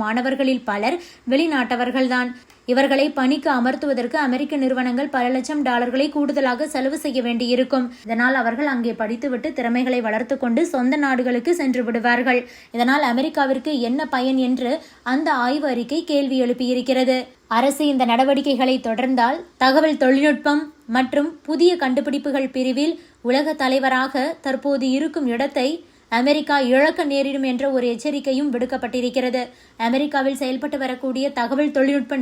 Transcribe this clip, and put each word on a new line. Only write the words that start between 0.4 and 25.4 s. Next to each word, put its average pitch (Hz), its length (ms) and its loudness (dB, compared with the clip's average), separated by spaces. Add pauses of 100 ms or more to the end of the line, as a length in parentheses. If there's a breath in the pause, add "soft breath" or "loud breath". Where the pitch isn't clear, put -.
பலர் 214 280 -2 (340 loud breath)
வெளிநாட்டவர்கள்தான். 254 1000 0 (400 loud breath)
இவர்களை 269 340 2 (120)
பணிக்கு 285 320 2 (100)
அமர்த்துவதற்கு 254 640 0
அமெரிக்க 285 380 -2
நிறுவனங்கள் 254 520 0
பல 247 100 0 (100)
லட்சம் 294 320 -2
டாலர்களை 247 480 0
கூடுதலாக 285 580 0
செலவு 269 300 -2
செய்ய 262 240 -2
வேண்டியிருக்கும். 247 600 0 (180 loud breath)
இதனால் 240 360 0
அவர்கள் 226 320 -2
அங்கே 240 280 -2
படித்துவிட்டு 240 560 -4
திறமைகளை 247 500 0
வளர்த்து 233 360 -2
கொண்டு 240 200 2 (100)
சொந்த 262 320 2
நாடுகளுக்கு 247 560 0
சென்று 254 260 0
விடுவார்கள். 240 540 0 (340 loud breath)
இதனால் 262 360 2
அமெரிக்காவிற்கு 269 640 0 (160)
என்ன 285 260 -2
பயன் 262 320 2
என்று 254 260 0 (400 loud breath)
அந்த 302 180 0 (140)
ஆய்வு 285 280 0
அறிக்கை 240 280 -4 (100)
கேள்வி 277 340 2
எழுப்பியிருக்கிறது. 254 720 0 (420)
அரசு 277 240 2 (100)
இந்த 254 180 2
நடவடிக்கைகளை 262 640 2 (100)
தொடர்ந்தால் 247 540 0 (240)
தகவல் 294 400 4
தொழில்நுட்பம் 294 600 2 (320)
மற்றும் 262 340 0 (180)
புதிய 320 240 4 (120)
கண்டுபிடிப்புகள் 269 760 -2
பிரிவில் 269 400 0 (320 loud breath)
உலக 294 240 2 (100)
தலைவராக 262 600 0 (220)
தற்போது 269 400 -2 (120)
இருக்கும் 302 380 -2
இடத்தை 269 340 0 (480 loud breath)